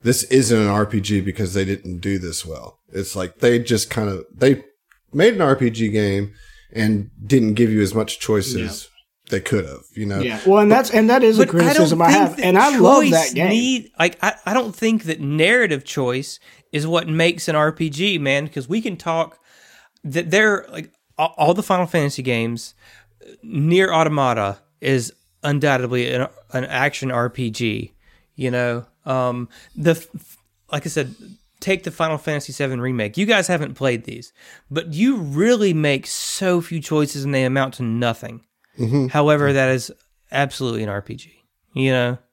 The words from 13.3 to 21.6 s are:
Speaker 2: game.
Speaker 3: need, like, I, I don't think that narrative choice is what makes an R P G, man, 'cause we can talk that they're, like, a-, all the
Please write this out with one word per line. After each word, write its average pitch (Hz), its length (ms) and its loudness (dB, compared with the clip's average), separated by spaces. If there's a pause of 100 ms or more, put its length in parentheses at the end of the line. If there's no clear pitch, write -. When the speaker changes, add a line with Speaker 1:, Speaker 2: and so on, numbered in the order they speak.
Speaker 2:
game. 170 140 0
Speaker 3:
need, 240 500 0
like, - 240 0
I, 202 120 0 (120)
I 190 80 -4
don't 233 200 -2
think 220 300 0
that 160 160 -4
narrative 156 640 2
choice 131 540 -4 (320)
is 151 160 -2
what 170 220 0
makes 165 400 0
an 156 80 0
R 151 160 2
P 160 180 -4
G, 175 280 -2
man, 139 280 -2
'cause 135 220 -10
we 208 120 -2
can 220 160 -8
talk 165 440 -6 (640)
that 156 260 -4
they're, 202 400 2
like, - 220 -14 (260)
a-, 156 60 0
all 151 300 2
the 208 100 -2